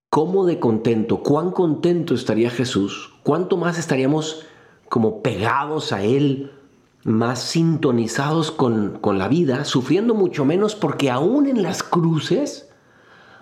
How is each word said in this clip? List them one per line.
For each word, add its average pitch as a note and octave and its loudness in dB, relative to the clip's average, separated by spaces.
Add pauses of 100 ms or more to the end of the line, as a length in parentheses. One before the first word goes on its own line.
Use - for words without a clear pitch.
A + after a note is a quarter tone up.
(120)
cómo F3+ 2
de E3+ 2
contento, A2 2
cuán D#3 2
contento F3 0
estaría A#2 0
Jesús? G#2 -4
¿Cuánto F3+ 0
más E3 -2
estaríamos D3 -2 (440)
como A2 0
pegados C3 -2
a G2 -2
Él, C3+ 0 (520)
más A#2+ 0
sintonizados D3+ 0
con, A2 0
con G2+ 0
la F#2+ -2
vida, C#3+ 0
sufriendo E3+ 0
mucho F3 0
menos? G3+ 2
Porque C#3 -2
aún G3+ 2
en A#3+ 0
las F3 -4
cruces, F3 -2 (720)